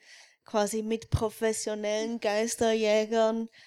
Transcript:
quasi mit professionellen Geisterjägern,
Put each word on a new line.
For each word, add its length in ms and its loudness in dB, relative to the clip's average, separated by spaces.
quasi 380 0
mit 280 -4
professionellen 1080 -2
Geisterjägern, 1300 2